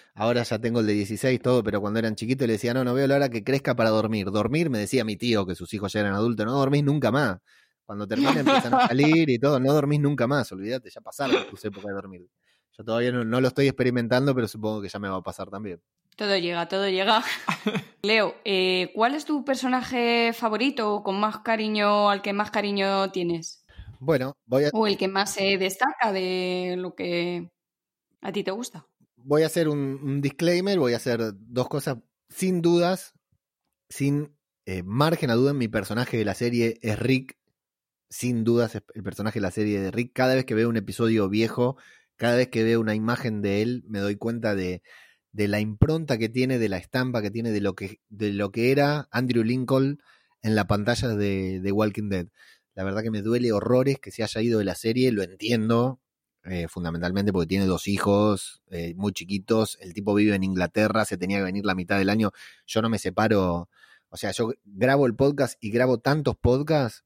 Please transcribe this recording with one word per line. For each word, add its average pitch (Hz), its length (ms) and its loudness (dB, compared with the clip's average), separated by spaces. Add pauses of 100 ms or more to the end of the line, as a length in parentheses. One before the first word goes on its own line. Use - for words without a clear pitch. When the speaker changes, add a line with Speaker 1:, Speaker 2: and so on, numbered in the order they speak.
(160)
Speaker 1:
ahora 120 280 0
ya 113 160 -2
tengo 120 200 0
el 107 80 2
de 107 60 4
dieciséis, 107 480 0
todo, 123 240 4
pero 104 160 0
cuando 104 180 -2
eran 110 160 -2
chiquitos 131 320 -2
le 113 60 2
decía, 117 200 0
"No, 131 120 0
no 123 80 0
veo 139 140 2
la 139 100 4
hora 139 120 2
que 113 140 -6
crezca 135 320 0
para 113 140 4
dormir". 107 420 0
Dormir, 117 380 0
me 120 100 -2
decía 110 240 0
mi 107 140 -4
tío, 110 280 0
que 90 80 -4
sus 87 200 -10
hijos 101 180 -6
ya 110 80 -2
eran 101 140 0
adultos, 107 320 0
"No 117 80 -2
dormís 139 320 2
nunca 139 260 2
más. 120 280 0 (460)
Cuando 104 220 -10
termina 269 320 2
empiezan 190 340 2
a 247 140 4
Speaker 2:
<laughs> - 0 -
Speaker 1:
salir 156 420 4
y 123 80 2
todo, 139 220 2
no 135 140 2
dormís 147 260 2
nunca 143 280 0
más, 135 260 -2
olvídate, 107 360 -8
ya 113 120 -20
pasaron 127 340 -4 (140)
tus 101 160 -14
épocas 101 240 -10
de 98 40 -6
dormir". 95 360 -12 (480)
Yo 107 80 -16
todavía 120 260 0
no, 123 140 -2
no 120 160 0
lo 131 80 4
estoy 139 180 2
experimentando, 123 640 2
pero 123 140 0
supongo 107 340 -6
que 98 60 -10
ya 101 120 -10
me 101 100 -6
va 95 80 -4
a 92 60 -8
pasar 98 260 -10
también. 98 320 -12 (340)
Speaker 2:
Todo 202 220 -2
llega, 170 300 -2
todo 196 220 -2
llega. 196 340 2 (240)
<laughs> - 540 -4
Leo, 208 420 2
eh, 185 520 0
¿cuál 233 180 2
es 302 120 -6
tu 294 200 -2
personaje 240 880 0
favorito 220 640 0
o 208 80 -4
con 196 160 -2
más 214 200 -2
cariño, 208 720 2
al 202 140 0
que 202 100 -4
más 208 160 -2
cariño 196 600 0
tienes? 170 520 -4 (360)
Speaker 1:
Bueno, 135 360 0 (100)
voy 135 200 4
a 147 80 2
Speaker 2:
O 220 140 2
el 196 100 0
que 190 100 0
más 196 260 -2
se 196 240 2
destaca 220 540 0
de 180 680 -2
lo 180 180 -8
que 175 560 -4 (720)
a 202 100 -8
ti 196 120 -4
te 185 80 -4
gusta. 202 360 -12 (280)
Speaker 1:
Voy 147 280 0
a 160 40 2
hacer 160 220 0
un, 139 340 -2
un 143 180 -2
disclaimer, 175 580 0
voy 123 140 2
a 117 40 0
hacer 117 220 -2 (160)
dos 120 320 -4
cosas. 143 300 -4 (320)
Sin 185 320 -2
dudas, 170 520 2 (760)
sin, 143 460 -2 (300)
eh, 92 180 -6
margen 143 460 0
a 117 60 2
duda, 135 180 4
mi 127 140 -2
personaje 113 500 -2
de 107 80 2
la 101 80 -2
serie 120 480 0
es 107 180 -2
Rick. 131 380 0 (720)
Sin 120 340 -2
dudas, 117 320 2
es 104 80 -8 (100)
el 104 100 -12
personaje 107 360 -6
de - 40 -2
la 92 80 -2
serie 104 300 0
de 95 100 -4
Rick. 117 220 -4
Cada 131 220 2
vez 131 100 0
que 117 100 -2
veo 117 140 2
un 113 80 0
episodio 110 520 0
viejo, 113 480 0 (380)
cada 120 220 0
vez 127 100 2
que 113 160 0
veo 117 160 4
una 110 160 0
imagen 110 460 -2
de 101 200 0
él, 120 260 -2
me 107 120 -6
doy 101 160 0
cuenta 113 400 -2
de, 90 260 -4 (500)
de 104 160 0
la 104 120 0
impronta 139 580 0
que 110 120 0
tiene, 127 280 -2
de 110 120 0
la 95 80 -4
estampa 127 440 -4
que 104 100 -4
tiene, 113 200 -4
de 104 100 0
lo 98 140 -2
que, 98 240 -12 (100)
de 104 220 -4
lo 101 200 -2
que 117 200 2
era 143 400 0
Andrew 123 320 0
Lincoln 131 580 0 (400)
en 110 140 2
la 104 120 2
pantalla 104 420 0
de, 98 500 -2
de 95 120 -2
Walking 104 380 0
Dead. 92 180 -2 (480)
La 95 80 -8
verdad 98 200 -4
que 113 80 -2
me 104 100 -2
duele 117 300 0
horrores 127 480 2
que 98 120 -16
se - 120 -6
haya 110 180 -4
ido 117 180 2
de 101 60 0
la 90 100 -2
serie, 120 360 2
lo 104 120 0
entiendo, 117 760 0 (440)
eh, 87 260 -4
fundamentalmente 87 640 -2
porque 87 140 2
tiene 95 180 0
dos 90 220 0
hijos, 101 840 2
eh, 85 260 -6
muy 98 160 0
chiquitos, 101 680 0
el 92 120 -16
tipo 101 220 0
vive 104 200 4
en 95 80 0
Inglaterra, 98 600 2
se - 140 -4
tenía 95 220 -2
que 98 40 0
venir 95 220 -4
la 95 100 0
mitad 92 220 -2
del 98 120 4
año, 104 220 2 (340)
yo - 160 0
no 113 80 0
me 113 100 0
separo, 92 720 2 (400)
o - 80 -18
sea, 104 140 -4
yo 113 220 -2 (100)
grabo 123 440 2
el 113 80 0
podcast 139 440 0
y 104 120 -8
grabo 120 280 4
tantos 139 380 0
podcasts 135 680 0